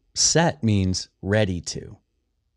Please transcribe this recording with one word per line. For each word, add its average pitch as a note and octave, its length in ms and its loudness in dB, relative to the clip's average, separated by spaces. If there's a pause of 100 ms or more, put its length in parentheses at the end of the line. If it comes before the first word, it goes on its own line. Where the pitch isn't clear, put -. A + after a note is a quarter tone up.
(140)
set - 500 0
means G2 460 0 (140)
ready F#2+ 380 2
to, - 360 -12 (600)